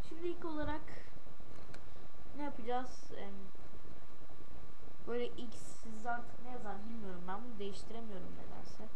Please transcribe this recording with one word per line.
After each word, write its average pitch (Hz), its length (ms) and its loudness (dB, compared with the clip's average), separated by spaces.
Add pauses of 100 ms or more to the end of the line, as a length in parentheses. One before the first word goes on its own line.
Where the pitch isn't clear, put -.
Şimdi 339 180 0
ilk 339 180 0
olarak 302 380 0 (1500)
ne 285 60 0
yapacağız? 254 760 0
Em, 196 160 -2 (1700)
böyle 240 200 0
X, 240 300 0 (260)
siz 220 240 0
artık - 380 0
ne 247 60 0
yazar 220 260 0 (120)
bilmiyorum. 196 400 0
Ben 196 160 0
bunu 240 140 0
değiştiremiyorum 202 720 0
nedense. - 520 0 (120)